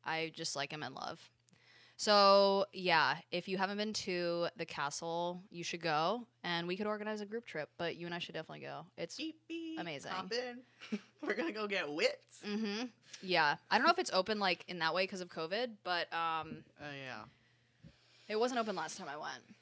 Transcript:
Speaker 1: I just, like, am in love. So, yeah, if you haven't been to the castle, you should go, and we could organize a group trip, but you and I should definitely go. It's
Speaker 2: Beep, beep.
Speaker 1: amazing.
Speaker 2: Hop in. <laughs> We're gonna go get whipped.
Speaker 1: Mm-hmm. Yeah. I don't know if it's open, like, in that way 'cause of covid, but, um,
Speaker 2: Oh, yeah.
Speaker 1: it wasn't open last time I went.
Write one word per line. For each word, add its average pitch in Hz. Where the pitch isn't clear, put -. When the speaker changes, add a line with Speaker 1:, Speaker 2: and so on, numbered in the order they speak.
Speaker 1:
I 160
just, 160
like, 143
am 151
in 131
love. -
So, 196
yeah, 165
if 175
you 190
haven't 196
been 214
to 175
the 165
castle, 170
you 170
should 170
go, 170
and 175
we 185
could 208
organize 214
a 202
group 233
trip, 151
but 170
you 170
and 170
I 170
should 165
definitely 160
go. 139
It's 170
Speaker 2:
Beep, 311
beep. 330
Speaker 1:
amazing. 170
Speaker 2:
Hop 185
in. 247
<laughs> 208
We're 247
gonna 320
go 214
get 180
whipped. -
Speaker 1:
Mm-hmm. 208
Yeah. 165
I 202
don't 277
know 339
if 349
it's -
open, 190
like, 185
in 175
that 160
way 185
'cause 190
of 180
covid, 208
but, 175
um, 160
Speaker 2:
Oh, 143
yeah. 127
Speaker 1:
it 214
wasn't 247
open 208
last 156
time 180
I 143
went. 147